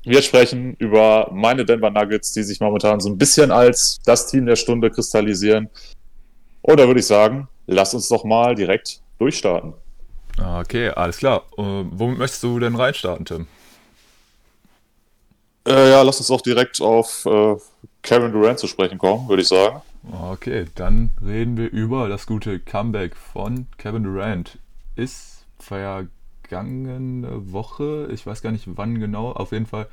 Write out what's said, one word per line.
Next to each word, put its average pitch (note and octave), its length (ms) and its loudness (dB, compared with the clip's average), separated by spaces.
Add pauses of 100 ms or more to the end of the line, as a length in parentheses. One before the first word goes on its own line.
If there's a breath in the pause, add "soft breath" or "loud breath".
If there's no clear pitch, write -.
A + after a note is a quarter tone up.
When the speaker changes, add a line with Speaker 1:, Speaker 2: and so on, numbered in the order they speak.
Speaker 1:
Wir C3 180 4
sprechen B2 580 2
über A2 520 4
meine A2+ 320 0
Denver A2 260 2
Nuggets, G#2 440 -2
die A2 100 -4
sich G2 160 -10
momentan G#2+ 400 2
so G2 80 -4
ein G2+ 100 -4
bisschen C#3 340 4
als B2 520 2
das A#2 240 2
Team C3 180 0
der A#2+ 120 2
Stunde A#2 320 0
kristallisieren. G#2+ 800 0 (920 soft breath)
Und D#3 160 6
da B2+ 80 8
würde B2+ 120 4
ich - 80 -2
sagen, A2 400 4 (180)
lass F#2+ 280 2
uns A#2+ 140 -6
doch A2+ 160 0
mal A#2 300 2
direkt G2 480 -2 (160)
durchstarten. E2+ 560 -2 (840)
Speaker 2:
Okay, A#2 300 -4
alles F2 280 -4
klar. B2+ 280 0 (120)
Äh, G#2 40 -4
womit G2 580 -4
möchtest C3 240 -6
du A#2+ 160 -2
denn A#2+ 160 -2
reinstarten, F#2 500 -2
Tim? E2 220 -10 (2250 soft breath)
Speaker 1:
Äh, C3+ 220 8
ja, C3+ 140 10
lass C3 160 2
uns B2+ 80 -4
doch B2+ 140 0
direkt B2 380 0
auf, A2+ 460 0
äh, G#2+ 300 4 (480)
Kevin A#2+ 280 2
Durant G#2+ 280 2
zu - 80 -6
sprechen F#2+ 320 -4
kommen, A2 280 0
würde G2 140 2
ich F2 60 0
sagen. G2 340 4 (300)
Speaker 2:
Okay, F#2 540 -8 (100)
dann G#2+ 340 2 (160)
reden A2+ 320 -4
wir A2+ 140 -4
über A2+ 360 -4
das G2+ 200 -8
gute G#2 320 -6
Comeback G#2 560 -6
von B2 500 -10 (140)
Kevin A2 240 -6
Durant. F#2+ 560 -8 (360)
Ist - 500 -12 (120)
vergangene A#2+ 1900 -12
Woche, D3 600 -8
ich A2+ 160 -12
weiß G#2+ 160 -12
gar A2+ 80 -6
nicht G#2+ 160 -8
wann A2 320 -8
genau, G#2+ 320 -6
auf - 200 -10
jeden A2 140 -6
Fall, G#2+ 280 -12